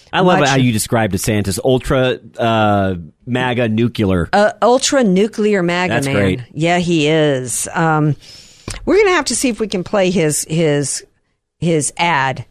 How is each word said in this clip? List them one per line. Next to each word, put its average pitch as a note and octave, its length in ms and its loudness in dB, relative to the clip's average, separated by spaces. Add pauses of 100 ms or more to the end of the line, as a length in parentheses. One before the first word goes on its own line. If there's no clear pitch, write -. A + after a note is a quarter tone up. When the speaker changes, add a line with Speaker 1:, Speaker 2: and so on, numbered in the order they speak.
(120)
Speaker 1:
I E3+ 80 0
love F3+ 200 4
Speaker 2:
Much C#3+ 80 2
Speaker 1:
how C#3 80 2
you B2+ 160 2
described A2 420 0
DeSantis. G2+ 500 -2
Ultra, C3 540 0 (200)
uh, G#2 560 2 (320)
maga B2 420 -2
nuclear. G#2+ 640 0
Speaker 2:
Uh, G#3 200 2 (100)
ultra B3+ 420 2
nuclear G#3 580 0
maga F3+ 320 -2
Speaker 1:
That's - 120 -2
Speaker 2:
man. - 100 -2
Speaker 1:
great. G2+ 240 0 (120)
Speaker 2:
Yeah, E3+ 260 0
he E3 300 0
is. D3 640 -2
Um, D#3 420 0 (720)
we're D4+ 100 2
gonna G4+ 200 4
have D4 100 -2
to A#3 100 -4
see C4 140 -2
if G#3+ 100 -6
we A3 80 -4
can F3+ 160 -4
play F#3+ 260 0
his, D#3 380 0
his, D3+ 560 -2 (540)
his D#3+ 400 0
ad, C3+ 520 -2